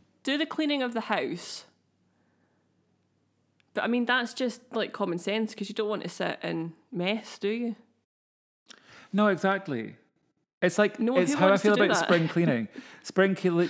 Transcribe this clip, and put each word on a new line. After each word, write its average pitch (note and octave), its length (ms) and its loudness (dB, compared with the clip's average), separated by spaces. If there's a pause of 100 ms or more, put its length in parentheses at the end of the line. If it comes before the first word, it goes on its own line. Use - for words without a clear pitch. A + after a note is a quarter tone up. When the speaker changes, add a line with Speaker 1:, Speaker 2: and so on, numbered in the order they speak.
(240)
Speaker 1:
do C#4 140 -2
the D#4 80 -2
cleaning D4 380 -2
of A#3+ 100 -4
the A3+ 80 -4
house. - 640 -4 (2000)
But - 100 -4
I - 40 -2
mean, A#3+ 180 0
that's A#3+ 280 0
just, - 280 -4 (120)
like, A3 200 -4
common F3+ 240 -2
sense, G#3+ 360 -2
'cause G3+ 140 -8
you G3+ 80 -12
don't G#3+ 140 -2
want G#3 140 -4
to F3 60 -8
sit - 320 -4
in E3 320 -6 (180)
mess, G#3 460 -4
do G3 120 -4
you? A#3 260 -4 (1400)
Speaker 2:
No, G#3 160 2
exactly. F3 680 -2 (640)
It's F3 160 0
like, G#3 220 2
Speaker 1:
No, A#3 180 0
Speaker 2:
it's F3+ 160 4
Speaker 1:
who - 60 0
Speaker 2:
how F#3 80 8
I - 20 8
Speaker 1:
wants G3 140 4
to G#3 60 4
Speaker 2:
feel G#3 60 6
Speaker 1:
do G#3 80 4
Speaker 2:
about G3+ 120 4
Speaker 1:
that? E3+ 100 2
Speaker 2:
spring E3 220 4
Speaker 1:
<laughs> - 20 -8
Speaker 2:
cleaning. C#3 380 2 (360)
Spring F#3+ 320 2
cle-, F3 340 2